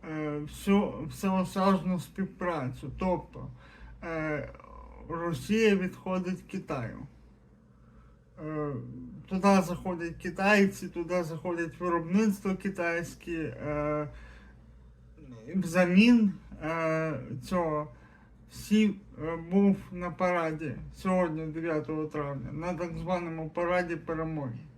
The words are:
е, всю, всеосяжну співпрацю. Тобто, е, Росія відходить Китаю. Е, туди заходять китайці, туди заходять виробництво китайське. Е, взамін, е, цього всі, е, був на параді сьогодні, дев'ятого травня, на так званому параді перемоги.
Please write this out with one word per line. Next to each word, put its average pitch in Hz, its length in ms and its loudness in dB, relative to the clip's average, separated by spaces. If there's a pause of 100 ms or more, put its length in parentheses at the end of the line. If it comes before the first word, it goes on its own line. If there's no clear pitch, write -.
(120)
е, 151 280 -4
всю, 196 540 2 (160)
всеосяжну 190 880 2
співпрацю. 160 1000 -4
Тобто, - 480 -2 (560)
е, 156 460 -4 (600)
Росія 175 680 2
відходить 185 680 -2
Китаю. 135 560 -6 (1500)
Е, 151 260 -4 (560)
туди 190 320 6
заходять 170 540 -6
китайці, 196 720 4
туди 175 360 -2
заходять 165 560 -4
виробництво 185 760 2
китайське. 175 760 -4
Е, 151 760 -2 (1500)
взамін, 185 800 6 (300)
е, 160 560 0 (240)
цього 156 480 0 (600)
всі, 214 440 2 (280)
е, 165 120 -4 (160)
був 196 260 6 (140)
на 175 200 -6
параді 160 640 0 (200)
сьогодні, 175 500 0
дев'ятого 156 600 -2
травня, 143 460 -6
на 165 220 -4
так 165 240 -6
званому 165 520 -4
параді 175 460 0
перемоги. 156 640 -4 (180)